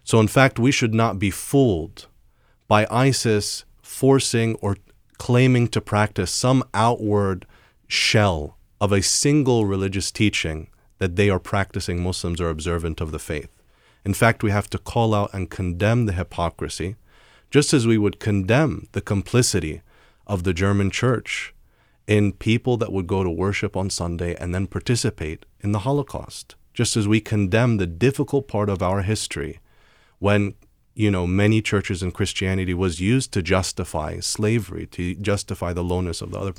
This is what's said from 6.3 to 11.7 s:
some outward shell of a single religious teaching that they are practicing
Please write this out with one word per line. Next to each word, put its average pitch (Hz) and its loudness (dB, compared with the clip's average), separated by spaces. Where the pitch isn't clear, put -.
some 127 2
outward 104 0
shell 87 0
of 101 2
a 98 4
single 131 2
religious 98 -2
teaching 82 -2
that 87 -2
they 104 4
are 95 2
practicing 92 -4